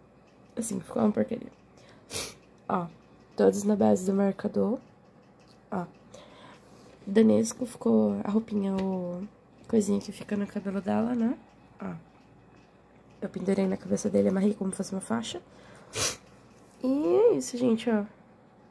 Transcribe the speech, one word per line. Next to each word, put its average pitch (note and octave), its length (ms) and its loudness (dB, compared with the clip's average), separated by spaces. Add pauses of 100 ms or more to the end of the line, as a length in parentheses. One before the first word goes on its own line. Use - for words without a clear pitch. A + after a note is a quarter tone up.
(560)
assim, A3 240 -6
ficou - 220 -4
uma G#3+ 100 6
porcaria. - 400 -4 (1160)
Ó, F3+ 180 -2 (500)
todos G3 260 4
na G#3 140 2
base G3+ 300 4
do G3 60 2
marcador. G3 680 0 (920)
Ó. F#3 140 -4 (1300)
Danesco A3 540 4
ficou G#3+ 580 0
a - 80 -6
roupinha, G#3 460 -2
o F#3 500 -4 (400)
coisinha G3+ 320 2
que G3 140 -8
fica - 240 -8
no G3+ 100 -2
cabelo G3 320 -8
dela, G#3 360 0
né? A#3+ 240 0 (420)
Ó. F#3 140 -8 (1300)
Eu G3 80 -8
pendurei F#3+ 360 0
na F#3+ 120 0
cabeça G3 320 -2
dele, G3+ 180 4
amarrei F#3+ 240 4
como F#3+ 200 -4
fosse - 200 -8
uma F#3+ 80 -4
faixa. A#3 400 -6 (1400)
E - 20 -2
é E4+ 460 4
isso, B3+ 240 -2
gente, A#3+ 320 2
ó. G#3+ 160 2 (680)